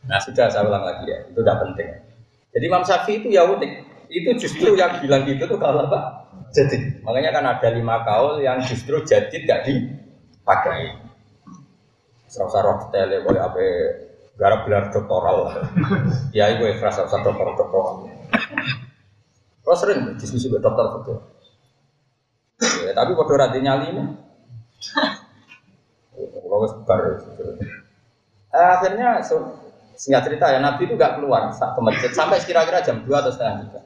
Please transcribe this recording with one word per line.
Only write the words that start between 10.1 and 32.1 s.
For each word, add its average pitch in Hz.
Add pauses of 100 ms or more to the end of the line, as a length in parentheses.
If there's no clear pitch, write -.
Serasa 98
roh 98
tele, 95
boleh -
apa 90 (720)
garap 101
gelar 101
doktoral. 87 (720)
Ya, 104
ibu 113
ikhlas 101
serasa 98
dokter-doktoral. 95 (1500)
Terus 175
sering 170
diskusi 120
dengan -
dokter -
betul. - (1700)
Ya, 95
tapi 175
padha 147
ra 135
nyali 135 (100)
ini. 143 (2000)
Kalau - (100)
wis - (100)
bar. - (1500)
Eh, 170
akhirnya 202
so, - (400)
singkat 135
cerita 147
ya, 131
Nabi 143
itu -
nggak 147
keluar 127
saat -
ke -
masjid -